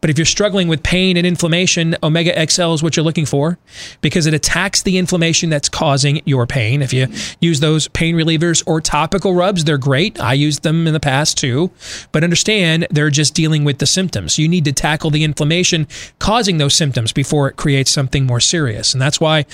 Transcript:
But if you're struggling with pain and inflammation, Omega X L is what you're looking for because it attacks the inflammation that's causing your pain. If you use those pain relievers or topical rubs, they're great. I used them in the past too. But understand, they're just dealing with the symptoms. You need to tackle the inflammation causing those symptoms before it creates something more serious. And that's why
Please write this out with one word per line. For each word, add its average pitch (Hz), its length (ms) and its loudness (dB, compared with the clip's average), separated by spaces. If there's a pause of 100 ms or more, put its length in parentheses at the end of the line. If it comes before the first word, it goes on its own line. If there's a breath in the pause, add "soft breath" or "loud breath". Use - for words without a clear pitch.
But 156 100 2
if 143 80 0
you're 165 60 0
struggling 190 440 0
with 160 140 0
pain 185 340 2
and 175 100 2
inflammation, 170 760 0
Omega 165 360 0
X 160 200 0
L 170 160 0
is 151 80 -2
what 165 140 -2
you're 160 80 2
looking 156 220 0
for 147 320 -2 (420 loud breath)
because 147 260 0
it 156 80 2
attacks 180 480 -2
the 185 160 0
inflammation 170 520 0
that's 147 180 -2
causing 143 560 0
your 131 220 2
pain. 131 360 -2
If 127 100 -4
you 131 140 0 (340 loud breath)
use 165 200 2
those 156 280 0
pain 165 260 -2
relievers 160 520 2
or 160 140 0
topical 165 540 0
rubs, 180 300 2
they're 151 140 2
great. 139 420 0
I 123 140 0
used 147 280 0
them 165 240 0
in 156 60 2
the 156 80 0
past 143 380 0
too. 147 320 0 (420 loud breath)
But 156 120 2
understand, 170 680 2
they're 151 200 2
just 147 240 0
dealing 156 300 2
with 143 140 0
the 131 80 -2
symptoms. - 520 -2
You 156 100 2
need 175 160 2
to 147 80 0
tackle 156 380 -2
the 151 140 0
inflammation 156 640 0 (320 loud breath)
causing 202 400 0
those 143 160 2
symptoms 127 380 0
before 143 360 0
it - 80 -8
creates 139 340 0
something 135 360 0
more 120 140 0
serious. 117 520 -2
And 131 80 -2
that's 135 200 0
why 156 340 2